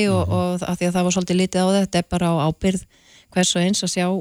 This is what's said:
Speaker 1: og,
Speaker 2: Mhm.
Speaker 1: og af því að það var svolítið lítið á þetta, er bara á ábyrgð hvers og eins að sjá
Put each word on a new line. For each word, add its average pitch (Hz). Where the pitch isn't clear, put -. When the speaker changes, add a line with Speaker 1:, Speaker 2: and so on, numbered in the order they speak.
Speaker 1:
og, 180
Speaker 2:
Mhm. 180
Speaker 1:
og 180
af 180
því 175
að 175
það 180
var 180
svolítið 180
lítið 185
á -
þetta, 196
er 175
bara 175
á 170
ábyrgð 185
hvers 180
og 175
eins 196
að 180
sjá 180